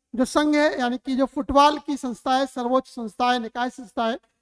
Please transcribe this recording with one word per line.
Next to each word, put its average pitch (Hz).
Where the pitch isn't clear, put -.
जो 247
संघ 302
है, 294
यानी 247
कि 262
जो 269
फुटबॉल 285
की 285
संस्था 262
है, 269
सर्वोच्च 254
संस्था 247
है, 247
निकाय 240
संस्था 233
है, 240